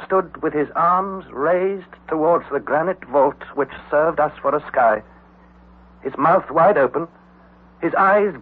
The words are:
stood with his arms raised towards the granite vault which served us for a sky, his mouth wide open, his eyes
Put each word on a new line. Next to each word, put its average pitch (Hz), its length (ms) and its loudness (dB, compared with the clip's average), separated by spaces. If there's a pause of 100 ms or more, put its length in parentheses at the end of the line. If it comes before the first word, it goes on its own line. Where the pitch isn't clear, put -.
stood 185 380 -2
with 160 100 -2
his 147 240 -2
arms 185 540 0
raised 180 640 -2 (160)
towards 160 420 2
the 143 100 -2
granite 165 460 -2
vault 135 360 2 (120)
which 139 180 -4 (180)
served 151 300 0
us 147 200 0
for 139 140 -2
a 147 140 -4
sky, 110 340 2 (1000)
his 135 140 -8
mouth 165 340 2
wide 151 280 4
open, 143 300 0 (720)
his 165 140 -2
eyes 196 480 2